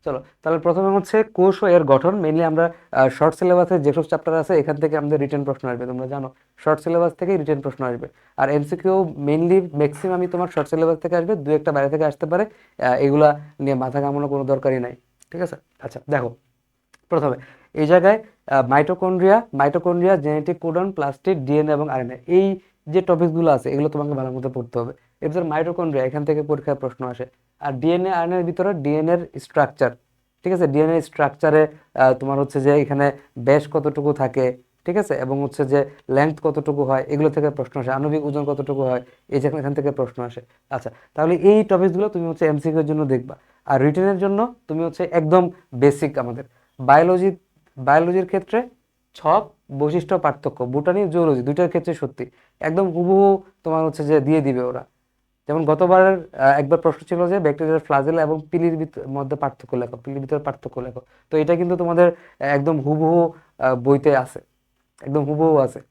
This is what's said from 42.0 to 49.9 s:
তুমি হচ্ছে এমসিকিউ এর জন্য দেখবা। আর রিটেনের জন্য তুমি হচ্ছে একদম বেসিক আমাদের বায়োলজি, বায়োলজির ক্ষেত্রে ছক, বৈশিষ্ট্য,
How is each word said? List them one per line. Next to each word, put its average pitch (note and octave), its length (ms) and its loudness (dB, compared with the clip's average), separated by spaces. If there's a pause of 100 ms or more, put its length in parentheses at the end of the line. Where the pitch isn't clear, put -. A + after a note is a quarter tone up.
তুমি E3+ 180 -4
হচ্ছে D#3+ 200 -2
এমসিকিউ D#3 280 0
এর D3 120 0
জন্য D#3 100 0 (120)
দেখবা। B2+ 220 -4 (300)
আর C#3 200 0
রিটেনের F#3 380 2
জন্য G3 160 0 (280)
তুমি D#3+ 200 -6
হচ্ছে D#3+ 160 -6 (160)
একদম E3+ 240 4 (380)
বেসিক C#3+ 300 4 (120)
আমাদের B2 200 -8 (360)
বায়োলজি, E3+ 500 4 (480)
বায়োলজির E3+ 540 2
ক্ষেত্রে G3 260 -4 (600)
ছক, F3+ 260 2 (360)
বৈশিষ্ট্য, D#3 360 0 (100)